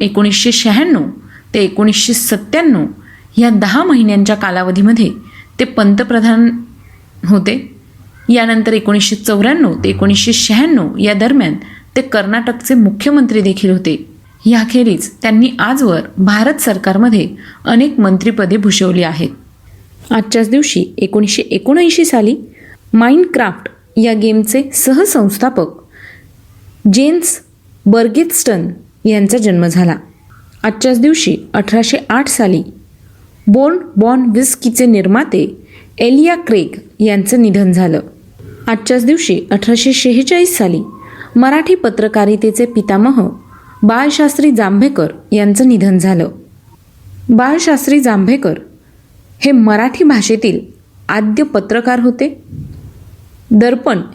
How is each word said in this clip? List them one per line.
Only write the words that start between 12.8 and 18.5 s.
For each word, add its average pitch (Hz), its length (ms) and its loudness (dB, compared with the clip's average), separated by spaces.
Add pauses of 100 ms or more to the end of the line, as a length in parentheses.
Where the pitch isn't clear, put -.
देखील 190 300 0
होते. 180 340 -2 (400)
याखेरीज 226 640 0 (100)
त्यांनी 226 380 2
आजवर 226 400 0 (180)
भारत 208 360 2
सरकारमध्ये 196 760 0 (360)
अनेक 254 340 2
मंत्रिपदे 190 580 0